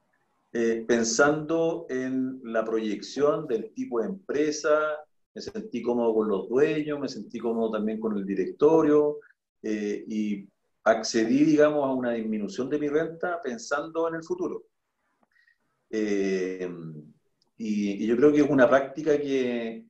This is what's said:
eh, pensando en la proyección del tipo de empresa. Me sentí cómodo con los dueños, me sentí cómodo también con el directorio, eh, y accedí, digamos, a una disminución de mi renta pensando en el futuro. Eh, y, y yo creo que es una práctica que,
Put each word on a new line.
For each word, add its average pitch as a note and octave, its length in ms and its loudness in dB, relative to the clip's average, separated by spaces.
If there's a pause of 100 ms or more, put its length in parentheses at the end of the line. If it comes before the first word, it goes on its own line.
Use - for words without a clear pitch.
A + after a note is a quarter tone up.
(520)
eh, A2+ 360 0
pensando D3+ 1040 2
en C3 540 -4
la A2+ 220 -2
proyección A2+ 800 -2
del A2+ 280 -4
tipo B2+ 260 -4
de G#2+ 80 -2
empresa. D3+ 920 0 (380)
Me G#2 60 -12
sentí A2 420 -8
cómodo A#2 320 2
con G#2+ 140 2
los F#2+ 200 -2
dueños, D3 500 0
me B2+ 100 -6
sentí A2+ 280 -12
cómodo A2+ 360 -2
también G#2+ 260 -2
con A2 180 -2
el G2 80 -4
directorio, D3 960 4 (420)
eh, G#2+ 460 -4
y G#2+ 400 -4 (360)
accedí, A#2 600 2
digamos, D3+ 420 4
a C3 60 0
una B2 220 0
disminución A2 560 -4
de D3 100 -2
mi D3 80 -2
renta E3 560 -2
pensando D3+ 640 -4
en E3 80 -4
el D#3+ 80 -8
futuro. F3+ 400 -6 (1300)
Eh, F#2+ 800 -2 (880)
y, G#2 460 -2
y G#2 40 0
yo A#2 80 2
creo C#3+ 160 6
que D3 100 4
es C#3 80 4
una C3 200 6
práctica C#3+ 500 2
que, A#2+ 720 -2